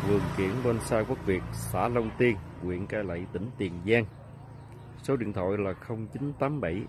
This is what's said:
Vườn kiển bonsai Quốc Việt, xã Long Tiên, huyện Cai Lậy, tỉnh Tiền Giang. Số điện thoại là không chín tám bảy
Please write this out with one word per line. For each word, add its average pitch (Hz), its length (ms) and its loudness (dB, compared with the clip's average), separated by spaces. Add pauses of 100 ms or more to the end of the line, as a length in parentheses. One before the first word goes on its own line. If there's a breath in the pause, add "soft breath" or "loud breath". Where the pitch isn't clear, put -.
Vườn 101 140 6 (160)
kiển 95 140 2 (120)
bonsai 113 420 4
Quốc 127 200 -2
Việt, 92 160 4 (100)
xã - 360 0
Long 120 300 2
Tiên, 123 200 6 (240)
huyện 90 260 -2
Cai 107 160 -2
Lậy, 90 300 -4
tỉnh 98 240 -4
Tiền 92 160 -2 (140)
Giang. 113 180 6 (1000)
Số 135 120 2
điện 107 180 0
thoại 95 240 2
là 98 160 0
không 110 340 -6
chín 139 320 -4
tám 139 220 0
bảy 90 280 0